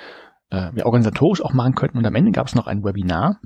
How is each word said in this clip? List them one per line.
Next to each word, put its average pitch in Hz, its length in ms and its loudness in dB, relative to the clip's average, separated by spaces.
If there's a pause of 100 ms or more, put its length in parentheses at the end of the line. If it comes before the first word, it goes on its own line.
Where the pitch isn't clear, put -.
(520)
äh, 92 240 -4
ja, 110 100 -4
organisatorisch 120 560 2
auch - 120 -4
machen 127 200 2
könnten. - 240 -2
Und 117 80 0
am 104 100 0
Ende 185 160 4
gab's - 240 -2
noch 117 120 0
ein 101 160 -4
Webinar 98 640 -2